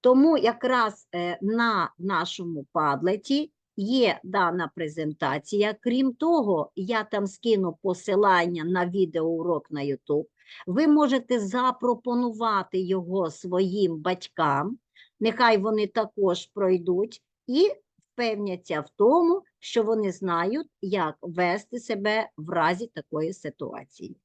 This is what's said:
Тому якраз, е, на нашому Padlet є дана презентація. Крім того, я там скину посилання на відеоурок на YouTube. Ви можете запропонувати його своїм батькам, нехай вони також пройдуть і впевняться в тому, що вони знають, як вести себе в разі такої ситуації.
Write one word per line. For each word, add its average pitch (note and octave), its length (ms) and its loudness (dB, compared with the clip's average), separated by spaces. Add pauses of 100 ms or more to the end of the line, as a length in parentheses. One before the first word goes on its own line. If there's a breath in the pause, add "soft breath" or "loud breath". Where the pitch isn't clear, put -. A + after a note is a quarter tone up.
Тому C4+ 360 8
якраз, A#3 760 0
е, F3 260 -4
на A3 560 0
нашому E3+ 760 -4
Padlet F3+ 760 0 (260)
є A3 480 0
дана F3+ 520 -2
презентація. D#3 1040 -2
Крім B3 320 0
того, A#3 640 0
я G#3 280 -2
там G3+ 240 -4
скину F#3+ 540 0
посилання F3+ 800 2
на F3+ 220 0
відеоурок E3 840 -2
на D3 100 -6
YouTube. C#3+ 440 -2 (420 loud breath)
Ви B3+ 200 0
можете C4+ 520 2
запропонувати A#3 1400 -2
його F3+ 520 -2
своїм F3+ 680 0
батькам, D#3+ 800 -2 (420 soft breath)
нехай A3+ 380 4
вони G#3+ 300 0
також G3+ 580 -2
пройдуть F#3 760 -2 (260)
і E4 240 2 (420)
впевняться G3+ 680 -4
в C#3+ 140 -12
тому, E4+ 460 4 (180)
що - 240 -2
вони G#3+ 280 0
знають, F#3 560 -4 (140)
як F3+ 400 -2
вести F3+ 580 -4
себе G#3+ 580 -2
в D#3 120 -14
разі F3 380 0
такої D#3+ 460 -6
ситуації. - 920 -12